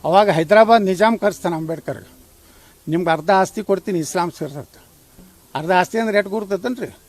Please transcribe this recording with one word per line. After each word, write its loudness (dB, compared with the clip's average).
ಅವಾಗ 4
ಹೈದರಾಬಾದ್ 4
ನಿಜಾಮ್ 2
ಕರೆಸ್ತಾನೆ -4
ಅಂಬೇಡ್ಕರ್, -10
"ನಿಮ್ಗೆ -2
ಅರ್ಧ -2
ಆಸ್ತಿ 2
ಕೊಡ್ತೀನಿ -2
ಇಸ್ಲಾಂ -4
ಸೇರ್ಸಕ್ಕೆ." -14
ಅರ್ಧ -6
ಆಸ್ತಿ 2
ಅಂದ್ರೆ 0
ಎಷ್ಟು -2
ಗುರ್ತೈತೇನ್ರಿ? -6